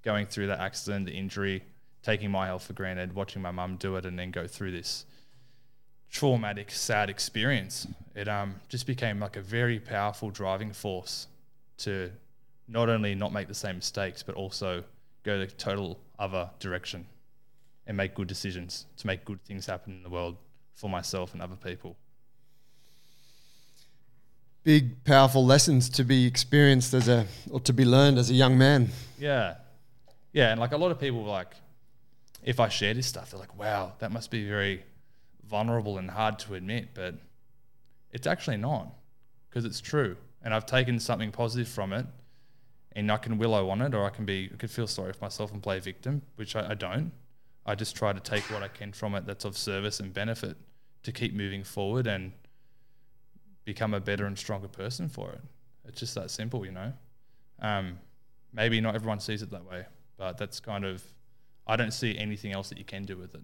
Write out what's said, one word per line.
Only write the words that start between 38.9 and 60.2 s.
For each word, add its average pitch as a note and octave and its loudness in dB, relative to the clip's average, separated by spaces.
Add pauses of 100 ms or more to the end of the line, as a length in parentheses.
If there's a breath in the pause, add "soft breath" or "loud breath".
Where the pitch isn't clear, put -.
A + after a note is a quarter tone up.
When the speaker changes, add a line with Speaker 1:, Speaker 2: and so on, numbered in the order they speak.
Speaker 1:
'cause A#2+ -2
it's G#2+ -6
true. B2 -2 (260)
And A2+ -2
I've A2 0
taken B2 2
something A2 -2
positive A#2 -2
from F#2+ -4
it, A#2 -4 (840)
and G#2 0
I G#2+ 4
can A2 -2
willow G#2+ 4
on G2+ 0
it, A#2+ 0
or G2+ 2
I G2 0
can G#2+ -8
be, F#2+ -4
I - -16
could A2+ -8
feel A#2 -4
sorry F#2+ -6
for - -10
myself G2+ -8
and G2+ -10
play G2 -2
victim, B2 -6 (140)
which G#2+ -10
I, G#2 -4
I A2 -2
don't. G#2 -4 (540)
I G#2+ -2
just G#2+ -6
try G#2 2
to F#2+ -4
take G#2 -2
what G#2 -4
I G2 -8
can G#2 -12
from G2+ -4
it F#2 -4
that's G2 -8
of G2 -6
service G2+ -4
and F#2+ -8
benefit A2 -4 (480)
to A2+ -6
keep A#2+ -2
moving G2 -4
forward G#2 -2
and F#2+ -4 (1300)
become G#2+ -2
a G2 -2
better G2+ -2
and G2+ -6
stronger G2 -6
person B2 -8
for G2 -10
it. - -14 (440)
It's - -14
just A#2 -8
that F#2 -8
simple, A2+ -6
you F#2+ -12
know? G2 -8 (680)
Um, F#2+ -4 (520)
maybe A2+ 2
not A2 0
everyone G#2+ -4
sees G#2+ -6
it G#2 -10
that F#2 -12
way, F2+ -12 (300)
but F#2 -6